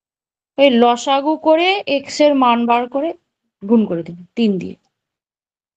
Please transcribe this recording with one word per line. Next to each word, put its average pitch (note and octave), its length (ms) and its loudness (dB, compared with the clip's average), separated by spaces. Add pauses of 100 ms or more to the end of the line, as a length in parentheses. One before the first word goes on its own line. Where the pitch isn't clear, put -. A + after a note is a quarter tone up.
(580)
ওই C#4 120 6
লসাগু C4 680 0
করে F4 500 0
X - 340 -4
এর D4 120 4
মান A#3+ 320 2
বার A#3+ 240 -2
করে C#4+ 240 -6 (560)
গুণ A3 160 4
করে E3+ 180 -6
দিন F3 220 -16 (100)
তিন G#3 220 0
দিয়ে। F#3 180 -10 (1000)